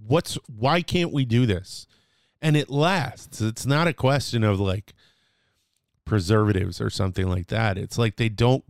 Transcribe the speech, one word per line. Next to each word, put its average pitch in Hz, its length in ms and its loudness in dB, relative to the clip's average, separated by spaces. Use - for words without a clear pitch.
what's, 151 280 0
why 135 340 0
can't 170 300 -2
we 135 140 0
do 120 200 2
this? 95 400 -4
And 156 140 4
it 147 140 0
lasts. 147 720 -2
It's 110 240 -2
not 147 220 2
a 165 60 0
question 127 500 0
of, 104 140 2
like, 98 360 -4
preservatives 101 760 2
or 110 100 -2
something 95 380 -2
like 90 200 -2
that. 110 300 -2
It's - 200 -8
like 117 180 0
they 117 140 0
don't 117 400 2